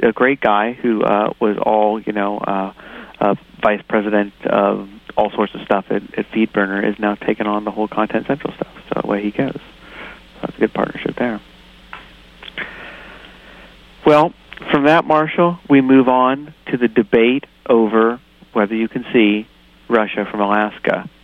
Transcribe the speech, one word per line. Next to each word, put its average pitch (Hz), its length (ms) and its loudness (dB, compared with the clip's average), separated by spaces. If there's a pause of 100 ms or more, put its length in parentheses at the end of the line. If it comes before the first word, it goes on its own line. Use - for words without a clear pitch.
a 117 80 4
great 131 300 0
guy, 107 320 2
who, 117 300 0
uh, 107 360 2
was 107 180 0
all, 107 440 0
you 110 100 -6
know, 104 280 -4
uh, 98 340 -4 (480)
uh, 101 140 2 (260)
vice 104 260 0
president 104 460 0 (120)
of 101 440 0 (260)
all 107 160 0
sorts 104 240 -4
of 104 60 -12
stuff 101 280 -2
at, 104 120 -2 (160)
at 107 140 -6
Feedburner, 101 540 0
is 104 140 -4
now 104 160 -2
taking 107 320 -4
on 104 160 -2
the 104 80 -6
whole 107 160 -4
Content 110 400 -4
Central - 280 -4
stuff. - 200 -12 (180)
So - 120 -2
away 101 180 -2
he 104 80 -4
goes. 135 220 -4
So - 880 -20
that's - 160 -10
a - 20 -14
good 113 140 0
partnership - 420 -6
there. 117 240 -4 (2750)
Well, 151 280 6 (380)
from 143 140 2
that, 160 200 4
Marshall, 160 540 0 (100)
we 139 120 8
move 131 280 6
on 131 440 0 (180)
to 135 60 0
the 120 100 2
debate 120 580 2 (240)
over 113 500 4 (320)
whether 107 240 0
you 110 140 -2
can 123 240 -8
see 107 340 2 (420)
Russia 107 400 0
from 104 120 -4
Alaska. 104 680 -2 (140)